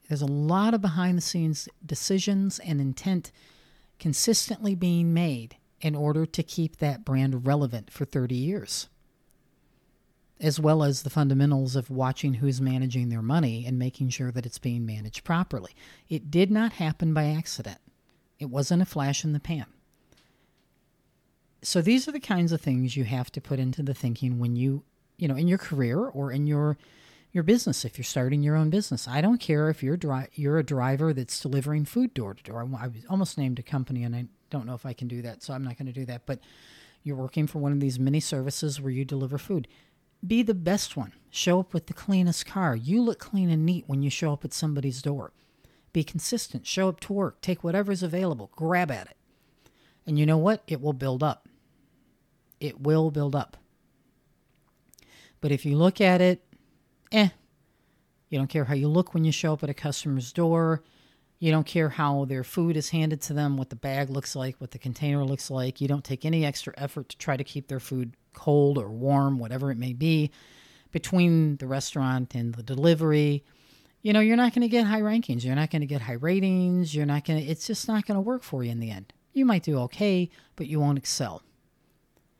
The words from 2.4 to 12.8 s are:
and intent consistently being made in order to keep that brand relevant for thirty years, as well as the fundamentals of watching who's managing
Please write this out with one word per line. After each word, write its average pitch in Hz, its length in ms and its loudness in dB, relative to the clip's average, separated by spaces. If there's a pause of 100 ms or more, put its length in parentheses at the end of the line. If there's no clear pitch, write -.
and 151 220 -2
intent 151 520 -2 (680)
consistently 208 760 0
being 170 400 2
made 139 420 -2 (240)
in 156 140 -2
order 151 320 0
to 160 160 -2
keep - 360 -4
that 139 260 -2
brand 131 420 0
relevant 131 420 0
for - 160 -8
thirty 127 300 -2
years, 165 540 -4 (1500)
as 156 180 0
well 156 240 4
as 143 200 0
the - 80 -8
fundamentals 135 680 2
of 127 120 -4
watching 131 460 -2
who's 131 260 0
managing 127 500 0